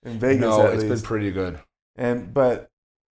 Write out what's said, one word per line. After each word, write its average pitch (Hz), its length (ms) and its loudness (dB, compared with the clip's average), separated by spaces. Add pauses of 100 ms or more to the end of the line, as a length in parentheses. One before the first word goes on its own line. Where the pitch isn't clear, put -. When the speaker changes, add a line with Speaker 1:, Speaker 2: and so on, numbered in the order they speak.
Speaker 1:
in 117 160 -10
Vegas, 127 240 2
Speaker 2:
No, 107 240 4
Speaker 1:
at 101 80 0
Speaker 2:
it's 110 80 -2
Speaker 1:
least." 107 60 -2
Speaker 2:
been 117 120 -2
pretty 104 300 -4
good. 90 300 -6 (360)
Speaker 1:
And, 123 380 -4
but 123 340 2 (440)